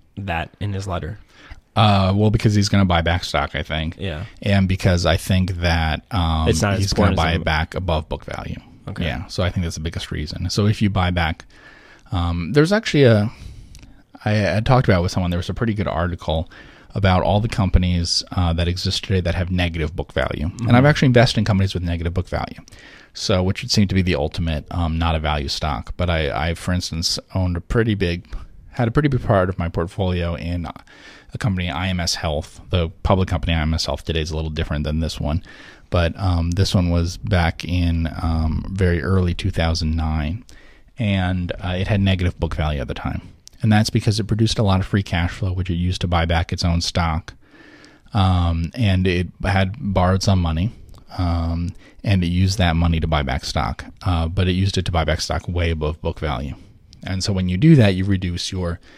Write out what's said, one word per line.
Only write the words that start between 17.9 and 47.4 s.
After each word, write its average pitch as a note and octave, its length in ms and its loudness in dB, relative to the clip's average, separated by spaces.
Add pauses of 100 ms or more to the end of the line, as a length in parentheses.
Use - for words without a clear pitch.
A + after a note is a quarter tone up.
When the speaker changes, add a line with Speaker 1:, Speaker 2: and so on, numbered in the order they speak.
Speaker 2:
uh, F2 200 2
that F2 160 0
exist F2+ 360 -2
today F#2+ 180 0
that E2 120 0
have F2+ 160 -2
negative E2 460 -2
book - 160 -8
value. - 360 -2
Speaker 1:
Mm-hmm. - 200 -4
Speaker 2:
And A#2+ 80 6
I've B2+ 80 6
actually D3 220 4
invested A#2+ 320 4
in G#2 80 0
companies G2 260 2
with F2+ 100 -4
negative E2+ 300 -2
book F2+ 160 -4
value. - 320 -6 (540)
So, F#2 280 0
which F#2 200 -2
would B2 80 -8
seem G2+ 180 4
to F#2+ 60 -2
be F#2+ 80 4
the F2 140 0
ultimate, D#2 540 -2
um, E2 280 -2
not E2 160 0
a D#2+ 40 0
value D2+ 300 -2
stock. - 480 -4
But F2+ 140 -2
I, D2+ 400 -2
I, E2+ 40 -2
for - 200 -4
instance, F2 440 -4 (160)
owned F2+ 220 0
a F2 60 -6
pretty A2+ 320 0
big, F2+ 320 -2 (460)
had A#2+ 160 0
a - 20 0
pretty D3+ 180 2
big C3 140 0
part F#2+ 260 4
of F#2 100 -4
my E2+ 120 -2
portfolio F2+ 640 -2
in E2+ 320 -6
a - 720 -16
company, F#2 320 0
I E2 180 -2
M F2+ 120 -2
S - 160 -2
Health. D#2 520 -4
The F2 220 0 (140)
public F#2+ 240 2
company E2 260 0
I E2 80 0
M D#2+ 100 2
S D#2 140 -2
Health D2 180 -4
today D#2+ 160 -2
is D#2+ 100 -4
a D#2 60 -6
little D#2 140 -4
different D#2 340 -4
than D#2 160 -2
this D#2 180 -4
one. D2+ 240 -2 (460)
But, E2+ 300 0
um, F2 340 0
this F#2+ 220 2
one F2 160 2
was E2+ 260 0
back E2+ 480 0
in, E2+ 420 0 (140)
um, D#2+ 500 -2
very F2+ 320 0
early F2+ 320 2
two F#2+ 160 -2
thousand E2 460 0
nine, D#2 480 -2 (540)
and, F2+ 540 0 (120)
uh, F2+ 140 -2
it F#2+ 100 -2
had G2+ 140 2
negative F2+ 380 2
book D#2+ 140 -2
value D2+ 280 -2
at A#1+ 60 -6
the - 60 -8
time. - 280 -6 (380)
And A2 100 2
that's G#2+ 200 4
because A2 280 2
it A2+ 80 -2
produced A2 320 0
a A#2+ 60 2
lot F#2+ 160 4
of G2 60 -2
free G2+ 180 2
cash F2 280 0
flow, F#2+ 200 -4
which F2+ 180 -2
it E2+ 40 -2
used F2+ 260 0
to F#2 80 -2
buy F2 160 2
back F2+ 280 0
its - 120 -2
own E2+ 160 2
stock. E2 540 -2 (800)